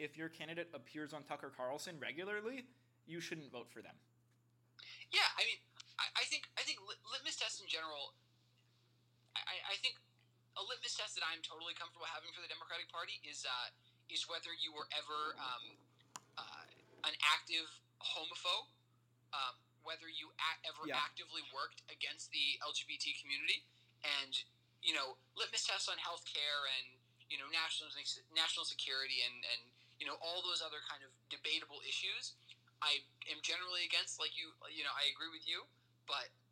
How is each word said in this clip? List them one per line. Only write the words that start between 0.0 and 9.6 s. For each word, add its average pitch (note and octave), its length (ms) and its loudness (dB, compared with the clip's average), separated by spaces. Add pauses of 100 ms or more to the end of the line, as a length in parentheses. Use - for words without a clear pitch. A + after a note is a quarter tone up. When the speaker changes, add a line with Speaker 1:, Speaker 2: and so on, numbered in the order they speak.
Speaker 1:
if D3 160 -4
your D#3+ 160 -2
candidate E3 400 -2
appears D3 400 -6
on D3 160 -4
Tucker C#3+ 240 -2
Carlson C#3+ 480 0
regularly, G#3 640 -2 (400)
you E3 160 -4
shouldn't D#3+ 320 -4
vote A#2+ 160 -6
for G#2+ 160 -12
them. D#2+ 80 -12 (1200)
Speaker 2:
Yeah, - 240 10
I G#4 80 6
mean, B4 160 0 (400)
I, - 160 2
I B3+ 80 4
think, D4 320 0
I A#3+ 80 2
think D4 240 -2
lit-, D#4 160 -8
litmus C4+ 320 -2
tests A3 240 -2
in F#3 80 -8
general, D#3 480 -2 (1200)
I, F#3 320 -2